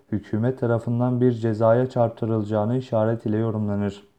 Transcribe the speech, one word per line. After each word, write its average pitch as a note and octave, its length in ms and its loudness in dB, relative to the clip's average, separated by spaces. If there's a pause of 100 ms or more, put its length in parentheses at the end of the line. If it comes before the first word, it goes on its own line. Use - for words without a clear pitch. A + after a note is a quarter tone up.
(120)
hükümet A2+ 480 -2
tarafından A#2+ 600 0
bir B2+ 120 6
cezaya A2+ 580 2
çarptırılacağını A2 840 0
işaret A#2 500 -2
ile G#2+ 100 0
yorumlanır. G#2 680 -2 (140)